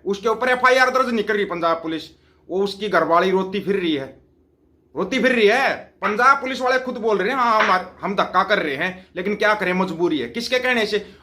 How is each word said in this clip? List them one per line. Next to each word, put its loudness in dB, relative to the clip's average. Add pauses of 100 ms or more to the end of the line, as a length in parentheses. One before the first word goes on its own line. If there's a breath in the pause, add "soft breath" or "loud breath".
उसके -2
ऊपर 0
एफ़आईआर 4
दर्ज 2
नहीं -2
कर 0
रही 0
पंजाब 0
पुलिस, -8 (460 soft breath)
वो -2
उसकी -6
घरवाली 2
रोती -2
फिर -2
रही -2
है, -8 (760)
रोती -2
फिर 2
रही 4
है। 2 (260)
पंजाब 2
पुलिस -6
वाले 2
खुद -8
बोल 0
रहे 0
हैं, -2
"हाँ, 2
हम, 2 (160)
हम -4
धक्का 0
कर 0
रहे -2
हैं, -6
लेकिन -2
क्या 2
करें, 0
मजबूरी 0
है।" -4
किसके -2
कहने 0
से? -2 (180 loud breath)